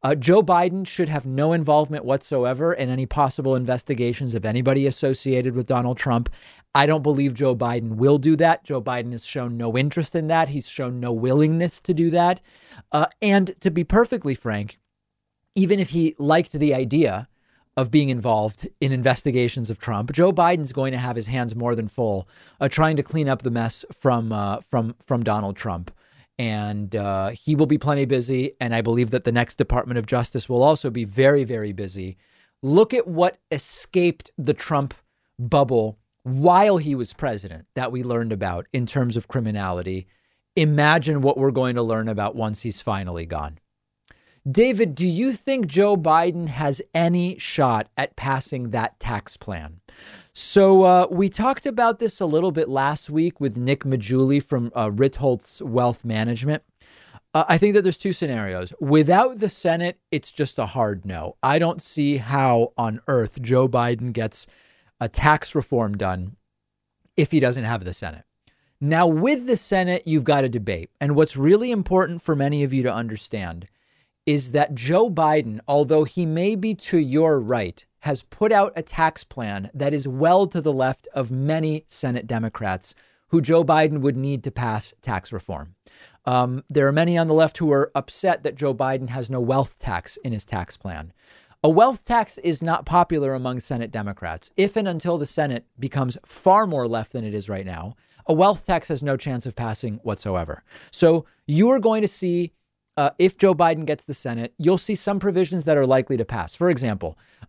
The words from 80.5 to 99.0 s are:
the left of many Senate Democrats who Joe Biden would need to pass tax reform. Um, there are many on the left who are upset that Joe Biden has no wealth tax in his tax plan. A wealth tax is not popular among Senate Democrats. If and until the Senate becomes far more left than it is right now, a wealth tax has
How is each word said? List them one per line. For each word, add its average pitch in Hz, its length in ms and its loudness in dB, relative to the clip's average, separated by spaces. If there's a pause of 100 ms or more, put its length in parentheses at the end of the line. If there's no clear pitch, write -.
the 147 100 0
left 131 420 -2
of 127 160 -4
many 156 580 -2
Senate 123 380 -6
Democrats 110 720 -6 (320)
who 165 140 2
Joe 165 220 2
Biden 151 360 2
would 135 160 0
need 135 300 -4
to 117 60 -8
pass 110 500 -6
tax 101 320 -8
reform. 85 420 -10 (500)
Um, 123 440 0
there 139 180 4
are 139 60 2
many 170 240 2
on 165 100 2
the 156 60 2
left 156 240 4
who 156 140 0
are 139 220 2
upset - 500 -2
that 139 120 -4
Joe 139 180 -2
Biden 131 360 -4
has 123 200 -8
no 131 120 -2
wealth 131 360 0
tax - 400 -8
in 123 140 -8
his 107 140 -8
tax 90 320 -8
plan. 82 340 -12 (500)
A 156 80 4
wealth 220 360 4
tax 233 320 -2
is 160 240 -4
not 165 240 -2
popular 151 480 2
among 127 260 -6
Senate 117 320 -8
Democrats. 95 640 -10
If 196 220 0
and 208 100 -2
until 170 300 -2
the 143 80 -4
Senate 139 400 -4 (120)
becomes 127 480 -4
far 202 400 2
more 139 220 -2
left 113 240 -4
than 117 140 -8
it 104 80 -8
is 104 160 -8
right 95 160 -6
now, 90 300 -12 (300)
a 160 80 2
wealth 185 320 2
tax 175 220 -2
has 143 160 -6